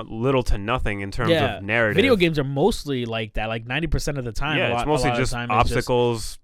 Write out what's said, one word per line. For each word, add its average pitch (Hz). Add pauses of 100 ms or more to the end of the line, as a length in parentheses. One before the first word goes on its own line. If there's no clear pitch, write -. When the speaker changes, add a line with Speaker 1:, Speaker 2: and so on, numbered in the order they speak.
Speaker 1:
little 123
to -
nothing 107
in 98
terms 131
Speaker 2:
Yeah. 139
Speaker 1:
of 98
narrative. 110
Speaker 2:
Video 240
games 170
are 139
mostly 139
like 113
that, 107
like, 113
ninety 147
percent 143
of 127
the 117
time. 147
Speaker 1:
Yeah, 165
Speaker 2:
a -
Speaker 1:
it's 120
Speaker 2:
lot, 120
Speaker 1:
mostly 147
Speaker 2:
a -
lot 120
Speaker 1:
just 127
Speaker 2:
of 120
the 120
time 110
it's 123
just 120
Speaker 1:
obstacles, 120